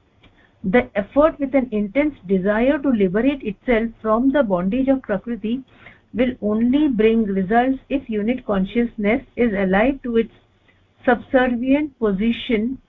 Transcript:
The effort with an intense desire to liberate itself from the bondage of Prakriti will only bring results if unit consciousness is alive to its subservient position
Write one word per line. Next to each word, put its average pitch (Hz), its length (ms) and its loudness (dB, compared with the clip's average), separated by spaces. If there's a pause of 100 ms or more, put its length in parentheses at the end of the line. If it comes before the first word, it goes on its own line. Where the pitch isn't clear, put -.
(640)
The 240 320 0
effort 294 420 0
with 277 160 -6
an 254 160 0
intense 214 440 -2 (120)
desire 208 520 0
to 285 100 -2
liberate 233 540 0
itself 226 480 -2 (100)
from 226 320 2
the 285 100 2
bondage 196 460 0
of 269 140 0
Prakriti 226 600 -6 (520)
will 240 260 0
only 240 480 2
bring 226 360 4
results 214 540 0 (120)
if 269 180 -4
unit 226 380 -2
consciousness 214 760 -2 (140)
is 233 160 2
alive 196 500 0
to 240 140 -2
its 226 160 0 (720)
subservient 262 920 0
position 226 800 -2 (100)